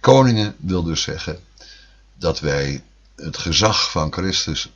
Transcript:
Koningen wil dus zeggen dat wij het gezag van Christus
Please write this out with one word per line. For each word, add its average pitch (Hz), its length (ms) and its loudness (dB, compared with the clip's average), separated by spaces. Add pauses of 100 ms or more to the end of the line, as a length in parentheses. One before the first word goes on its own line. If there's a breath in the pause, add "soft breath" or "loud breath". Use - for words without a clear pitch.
Koningen 127 580 6
wil 90 240 -2
dus 82 200 -2
zeggen - 360 -6 (760 loud breath)
dat - 260 -4
wij 69 420 -4 (340)
het 78 220 -10
gezag 107 520 0
van 78 220 -2
Christus 90 640 -4